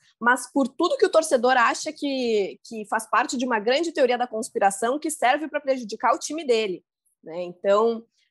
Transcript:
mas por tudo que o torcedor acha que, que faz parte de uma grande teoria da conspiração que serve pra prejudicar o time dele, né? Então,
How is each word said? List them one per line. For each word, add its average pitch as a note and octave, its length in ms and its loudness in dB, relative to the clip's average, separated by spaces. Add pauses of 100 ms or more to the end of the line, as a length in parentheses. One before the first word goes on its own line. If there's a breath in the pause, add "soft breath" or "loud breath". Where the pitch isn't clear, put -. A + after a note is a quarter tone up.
(200)
mas B3 320 0
por C4+ 160 0
tudo F4+ 300 -2
que - 80 2
o - 60 2
torcedor C4 460 2
acha B3+ 340 0
que, A#3+ 720 -2
que G#3+ 240 -12
faz A3+ 220 -4
parte B3+ 260 0
de B3 100 -4
uma A#3+ 140 0
grande C#4 320 0
teoria B3 260 2
da B3 100 -4
conspiração A3+ 720 -2
que D#4+ 100 -6
serve D4 380 0
pra D4 120 -6
prejudicar B3 540 -2
o E4+ 60 -2
time D#4 260 -10
dele, A3 380 0 (400)
né? E3+ 180 -10
Então, G#3 640 0 (280)